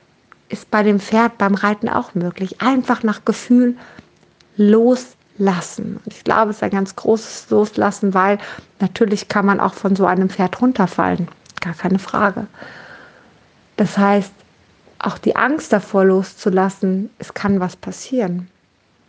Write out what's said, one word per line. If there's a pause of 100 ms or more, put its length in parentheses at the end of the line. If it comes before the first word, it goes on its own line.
(480)
ist
bei
dem
Pferd
beim
Reiten
auch
möglich.
Einfach
nach
Gefühl (800)
loslassen.
Und
ich
glaube,
es
ist
ein
ganz
großes
Loslassen,
weil (420)
natürlich
kann
man
auch
von
so
einem
Pferd
runterfallen. (320)
Gar
keine
Frage. (1300)
Das
heißt, (680)
auch
die
Angst
davor
loszulassen,
es
kann
was
passieren. (600)